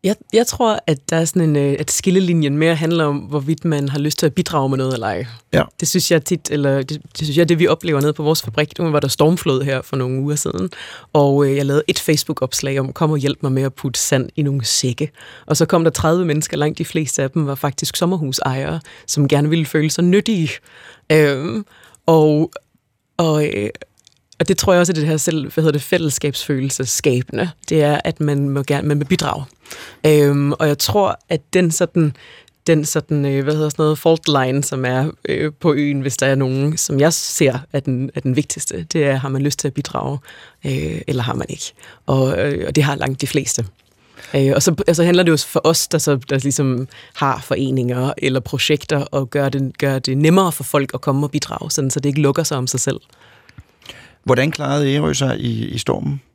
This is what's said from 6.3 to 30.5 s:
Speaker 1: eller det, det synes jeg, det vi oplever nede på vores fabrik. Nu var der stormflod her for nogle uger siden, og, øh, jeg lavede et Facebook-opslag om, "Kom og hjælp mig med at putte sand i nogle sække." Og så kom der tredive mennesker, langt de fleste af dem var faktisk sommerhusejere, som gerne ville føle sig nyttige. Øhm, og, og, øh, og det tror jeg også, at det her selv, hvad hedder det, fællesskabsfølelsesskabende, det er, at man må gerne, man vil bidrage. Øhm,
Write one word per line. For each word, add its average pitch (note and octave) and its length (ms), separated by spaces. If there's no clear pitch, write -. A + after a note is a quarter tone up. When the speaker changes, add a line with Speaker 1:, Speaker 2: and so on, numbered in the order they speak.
Speaker 1:
eller C#3 260
det, C3+ 120
det - 360
synes D3 120
jeg, E3+ 120
det E3+ 100
vi F3 80
oplever D#3 340
nede D3+ 120
på D#3 100
vores D#3 180
fabrik. D3+ 380
Nu E3+ 120
var D3 80
der C#3+ 80
stormflod D3 560
her C3+ 180
for - 140
nogle C3 260
uger D3 140
siden, - 340
og, C#3+ 340
øh, C#3 100
jeg C#3+ 80
lavede C#3 220
et - 120
Facebook-opslag C#3 800
om, C3+ 140
"Kom D#3 180
og D#3 60
hjælp C#3 260
mig C3+ 80
med C3 120
at C3+ 100
putte - 260
sand C3 360
i D#3+ 60
nogle C#3 240
sække." C3 460
Og - 120
så E3 80
kom E3 180
der E3 80
tredive E3+ 340
mennesker, D3+ 320
langt D3 200
de E3 80
fleste D3+ 380
af C3+ 80
dem D#3 160
var C#3 80
faktisk C#3+ 400
sommerhusejere, D#3 840
som C#3+ 200
gerne D3 220
ville D#3+ 160
føle D#3 240
sig F3 140
nyttige. F#3 460
Øhm, D3+ 540
og, D#3 460
og, D3+ 300
øh, G2+ 220
og E3 80
det F#3+ 100
tror - 160
jeg F3 60
også, F3 120
at E3 40
det D3+ 120
her D#3 100
selv, D#3+ 240
hvad - 220
hedder D#3 80
det, C#3+ 100
fællesskabsfølelsesskabende, C#3 1700
det D#3 140
er, D3 200
at - 160
man C#3+ 300
må C#3 180
gerne, C#3+ 200
man D3 120
vil C#3+ 60
bidrage. C#3+ 380
Øhm, C#3+ 460